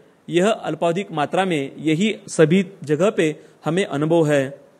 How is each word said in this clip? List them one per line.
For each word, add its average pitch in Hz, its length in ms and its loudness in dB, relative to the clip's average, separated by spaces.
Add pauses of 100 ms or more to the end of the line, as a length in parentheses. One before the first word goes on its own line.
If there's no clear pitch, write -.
(280)
यह 175 220 2
अल्पावधिक 170 640 -2
मात्रा 160 320 0
में 151 340 -2
यही 156 380 0 (120)
सभी 175 380 4 (180)
जगह 151 260 0
पे 160 260 0 (280)
हमें 175 200 0
अनुभव 156 420 0
है। 143 340 0 (200)